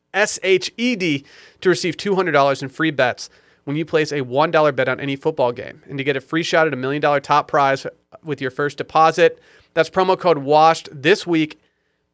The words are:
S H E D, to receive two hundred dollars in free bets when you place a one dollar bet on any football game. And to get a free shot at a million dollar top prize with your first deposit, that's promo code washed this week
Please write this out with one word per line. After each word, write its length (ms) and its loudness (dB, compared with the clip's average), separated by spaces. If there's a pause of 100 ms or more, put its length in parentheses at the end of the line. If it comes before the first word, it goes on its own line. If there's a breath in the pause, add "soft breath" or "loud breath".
(140)
S 300 -2
H 340 0
E 180 -2
D, 300 -4 (360 loud breath)
to 80 2
receive 280 -2
two 180 -2
hundred 160 0
dollars 320 2
in 60 -10
free 220 -2
bets 380 -2 (360 soft breath)
when 100 -6
you 80 -4
place 300 0
a 80 -4
one 300 0
dollar 200 4
bet 160 -2
on 120 -4
any 180 -6
football 340 -2
game. 380 -14
And 80 -10
to 60 -6
get 120 0
a 60 -6
free 220 -4
shot 240 2
at 60 -4
a 40 -4
million 240 -4
dollar 180 2
top 300 0
prize 360 0 (380)
with 160 -8
your 120 -6
first 260 -6
deposit, 600 2 (340 soft breath)
that's 160 0
promo 280 2
code 220 2
washed 520 2
this 360 0
week 320 -2 (540)